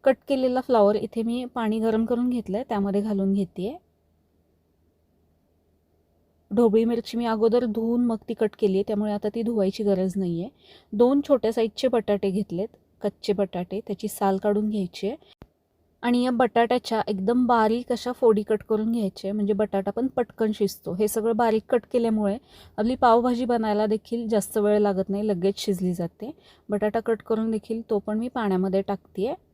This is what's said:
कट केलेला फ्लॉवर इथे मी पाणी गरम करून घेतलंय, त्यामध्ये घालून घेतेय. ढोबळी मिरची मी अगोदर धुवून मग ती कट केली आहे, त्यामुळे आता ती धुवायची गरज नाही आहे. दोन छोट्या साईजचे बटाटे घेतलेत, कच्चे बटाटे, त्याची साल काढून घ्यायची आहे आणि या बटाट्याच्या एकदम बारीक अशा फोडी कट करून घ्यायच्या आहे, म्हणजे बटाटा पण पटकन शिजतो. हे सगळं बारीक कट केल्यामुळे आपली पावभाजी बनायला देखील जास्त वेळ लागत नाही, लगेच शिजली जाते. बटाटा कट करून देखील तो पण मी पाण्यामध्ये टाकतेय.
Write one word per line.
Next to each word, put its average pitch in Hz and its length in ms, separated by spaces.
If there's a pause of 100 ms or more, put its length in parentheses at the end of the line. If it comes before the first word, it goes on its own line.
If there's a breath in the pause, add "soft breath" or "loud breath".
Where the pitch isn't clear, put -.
कट 262 120 (120)
केलेला 262 320
फ्लॉवर 208 340
इथे - 280
मी 240 220
पाणी 226 340
गरम 220 260
करून 247 260
घेतलंय, 226 380
त्यामध्ये 202 320
घालून 196 320
घेतेय. 196 440 (2750)
ढोबळी 226 300
मिरची 233 320
मी 240 100
अगोदर 226 380
धुवून 233 400
मग 226 120 (120)
ती 226 60
कट 214 240
केली 196 160
आहे, 196 120
त्यामुळे 214 260
आता 208 220
ती 233 80
धुवायची 214 420
गरज 190 320
नाही 175 240
आहे. 220 100 (420 soft breath)
दोन 247 360
छोट्या 240 240
साईजचे 233 360
बटाटे 208 420
घेतलेत, 185 380 (340)
कच्चे 202 300
बटाटे, 190 540
त्याची 208 220
साल 196 280
काढून 208 340
घ्यायची 196 380
आहे 285 80 (880 soft breath)
आणि 247 220
या 254 60
बटाट्याच्या 233 800
एकदम 220 380
बारीक 233 460
अशा 247 200
फोडी 220 300
कट 214 260
करून 220 240
घ्यायच्या 196 360
आहे, 202 40
म्हणजे 208 200
बटाटा 202 380
पण 262 160
पटकन 233 480
शिजतो. 196 400
हे 214 140
सगळं 220 280
बारीक 220 320
कट 240 140 (100)
केल्यामुळे 220 460 (400 loud breath)
आपली 233 160
पावभाजी 240 500
बनायला 220 420
देखील 220 420
जास्त 214 300
वेळ 208 200
लागत 196 300
नाही, 202 200
लगेच 190 280
शिजली 185 380
जाते. 175 360 (380 soft breath)
बटाटा 208 320
कट 226 220
करून 226 280
देखील 226 400
तो 208 80
पण 214 200
मी 240 100
पाण्यामध्ये 196 540
टाकतेय. 202 520 (200)